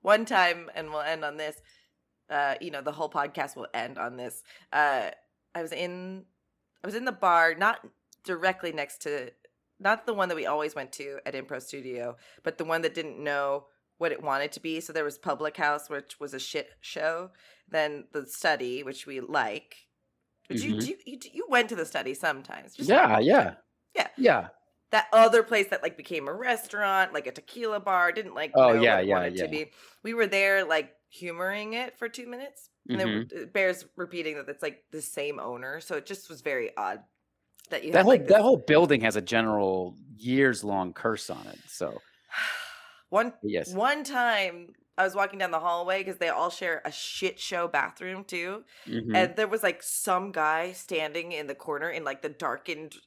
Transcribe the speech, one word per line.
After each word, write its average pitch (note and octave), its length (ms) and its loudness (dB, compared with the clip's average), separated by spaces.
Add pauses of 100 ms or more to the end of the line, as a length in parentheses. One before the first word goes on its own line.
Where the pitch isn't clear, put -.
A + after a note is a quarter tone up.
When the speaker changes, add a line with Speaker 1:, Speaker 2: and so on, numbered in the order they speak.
Speaker 1:
one G#3+ 220 6
time, F3 500 2
and D#3 160 -8
we'll D3+ 120 -2
end D#3 220 -2
on D3 140 -6
this, D3+ 220 -6 (720)
uh, C#3+ 300 0
you E3+ 100 -10
know, C#3+ 120 -8
the C#3+ 100 -4
whole D3+ 180 -4
podcast C#3+ 460 -4
will B2 180 -12
end A#2+ 240 -6
on B2 180 -6
this. B2 260 -10 (300)
Uh, C3+ 380 2 (440)
I E3+ 80 -6
was D#3+ 100 -8
in, F3+ 520 -8 (600)
I - 40 -6
was G#3 80 -6
in A#3+ 100 -6
the B3 60 -2
bar, E3+ 420 4
not G3+ 320 0 (380)
directly F3+ 480 -2
next D3 300 -8
to, C#3 280 -6 (500)
not G#3 260 2
the A#3+ 80 -2
one F#3+ 160 2
that E3+ 60 0
we C#3+ 100 -4
always D3+ 280 0
went C3+ 200 -10
to C#3 320 -12
at C3+ 80 -8
Improv C3 280 -8
Studio, B2 540 -10 (280)
but D#3+ 140 -6
the E3+ 80 -4
one E3 160 0
that D#3+ 120 0
didn't D#3 280 -8
know C#3+ 440 -2 (320)
what E3 140 -2
it - 100 -8
wanted C#3+ 300 -2
to - 80 -14
be. D#3+ 200 -6
So D#3+ 120 -14
there D#3 120 -2
was C#3+ 140 -6
Public D3+ 380 -4
House, D3+ 340 0
which C#3 300 -10
was C#3+ 140 -10
a C3+ 60 -8
shit - 300 -8 (100)
show. E3 500 -4 (380)
Then D3+ 440 -2
the C#3 140 -6
Study, C3 560 -2
which C3+ 240 -12
we C3+ 140 -10
like. A#2+ 560 -2 (720)
But A2 140 -4
you, - 80 -4
Speaker 2:
Mm-hmm. G#2+ 100 0
Speaker 1:
you, D#4 160 -4 (100)
you, B3+ 120 -14 (140)
you G#4+ 160 -8
went A#3+ 220 2
to A3+ 60 -6
the E3 100 -4
Study C3+ 280 -6
sometimes. - 640 -6
Just - 120 -4
Speaker 2:
Yeah, G3+ 320 8
yeah. B2+ 340 6 (400)
Speaker 1:
Yeah. - 220 0
Speaker 2:
Yeah. D3+ 320 4 (440)
Speaker 1:
That G#3+ 200 2
other A3+ 320 10
place G#3+ 240 2
that, - 140 -2
like, E3 140 -4
became D3 320 -6
a D3 60 -6
restaurant, G#3 800 0
like, D3 140 -2
a - 40 -10
tequila A3 480 -6
bar, F3+ 320 4
didn't, F#3+ 220 -8
like, D3+ 200 -4
Speaker 2:
Oh, C3 120 10
Speaker 1:
know A#2+ 80 8
Speaker 2:
yeah, A2+ 120 4
Speaker 1:
what G#2 140 8
it - 60 2
Speaker 2:
yeah, - 20 0
Speaker 1:
wanted F2+ 300 2
to F2 60 -2
Speaker 2:
yeah. D#2 40 -6
Speaker 1:
be. D3+ 220 -6 (340)
We A3+ 100 -4
were A3+ 140 2
there, G3 360 4
like, D#3 300 -2 (160)
humoring F#3 640 -6
it B3 240 -8
for A#3 100 -8
two A#3+ 200 -12
minutes. C4 420 -14 (220)
And A#2+ 40 -2
Speaker 2:
Mm-hmm. - 60 0
Speaker 1:
it, A2 300 -4
it D3 220 -14
bears F#3 300 0 (120)
repeating E3+ 400 -6
that C#3 120 -10
it's, D3 140 -10
like, D3 300 -8
the D#3 100 -10
same D3 380 -6
owner. B2 400 -8
So D#3+ 160 -8
it C#3+ 100 -8
just G3 240 -14
was C#3+ 120 -18
very B2+ 340 -2
odd G2+ 240 -6 (680)
that D3 140 -4
you D#3 80 -4
Speaker 2:
That - 20 -2
Speaker 1:
had, F3+ 100 8
Speaker 2:
whole, G#3 40 6
Speaker 1:
like, B3 200 8
Speaker 2:
that F3+ 80 10
Speaker 1:
this A3 40 10
Speaker 2:
whole A#3 180 8
building D3+ 420 6
has A2+ 160 2
a G#2+ 40 2
general G2 760 0 (200)
years-long A2 760 2
curse - 360 -2
on - 200 -10
it, - 180 -18
so. - 320 -8 (300)
Speaker 1:
<sighs> - 800 -8
One, A#3 240 0 (100)
Speaker 2:
Yes. F3 220 -2
Speaker 1:
one B3 400 0
time G#3 640 -2 (280)
I F#3 80 2
was F#3 120 0
walking G3 240 -2
down F#3 100 0
the E3 80 0
hallway F3 460 0
'cause F#3 140 -8
they E3+ 100 0
all D#3 220 0
share E3+ 340 -4
a D3+ 80 -6
shit - 480 -4
show F3 260 -2
bathroom F#3 580 -4
too. F#3 400 -8 (240)
Speaker 2:
Mm-hmm. A#2 260 -4
Speaker 1:
And F#3 200 4
there G#3+ 140 2
was, A3 160 -2
like, F3 180 0
some G3 480 -2
guy D#3+ 420 0
standing E3 600 -6
in D3+ 160 -8
the C#3 80 -8
corner D#3 340 -6
in, D#3+ 140 -8
like, C#3 180 -6
the D#3 60 -6
darkened D3+ 680 -6 (120)